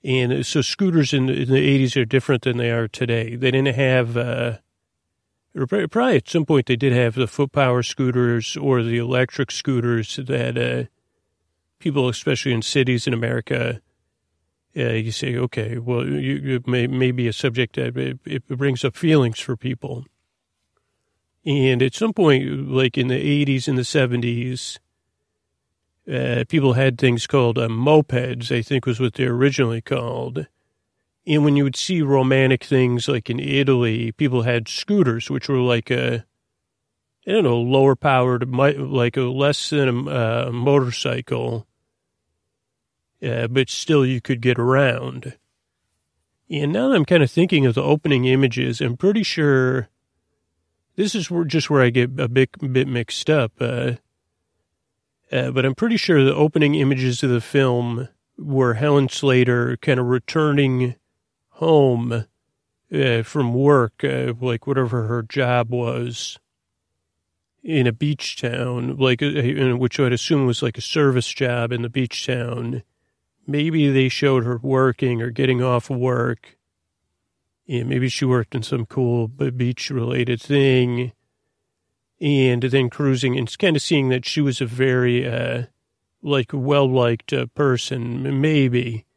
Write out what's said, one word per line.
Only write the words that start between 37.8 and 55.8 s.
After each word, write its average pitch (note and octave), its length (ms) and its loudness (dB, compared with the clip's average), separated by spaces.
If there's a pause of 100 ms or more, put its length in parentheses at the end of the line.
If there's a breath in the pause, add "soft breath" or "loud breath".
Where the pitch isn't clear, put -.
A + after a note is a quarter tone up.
powered, B2+ 540 0
mi-, C3+ 260 2
like C3+ 420 -2
a C3+ 60 -2
less C3+ 480 -2
than C#3+ 180 0
a, B2+ 220 -4
uh, A#2+ 420 -2
motorcycle, B2 1120 -2 (1600)
uh, A#2+ 260 -4
but C3 200 0
still D3 360 2
you B2+ 160 0
could B2 200 -4
get A#2+ 180 2
around. B2+ 800 0 (1120)
And D3 240 -2
now A#3 160 0
that C4 80 4
I'm D#3 80 4
kinda D#3 240 4
thinking E3 380 2
of A#2 80 2
the C3+ 80 0
opening C#3+ 420 2
images, B2+ 560 2
I'm B2 160 -4
pretty G3+ 260 0
sure C3 680 0 (1080)
this G3+ 180 -2
is F#3 160 -4
where, E3+ 140 -2
just D3+ 260 -2
where C#3 120 6
I B2 80 6
get B2+ 280 0
a B2+ 100 -2
bit, C3 220 2 (220)
bit C3+ 160 0
mixed A#2+ 420 -4
up, C3+ 300 0
uh, B2 320 -2 (1400)
uh, B2+ 220 -2
but B2+ 120 0
I'm C3 120 0
pretty A3+ 220 0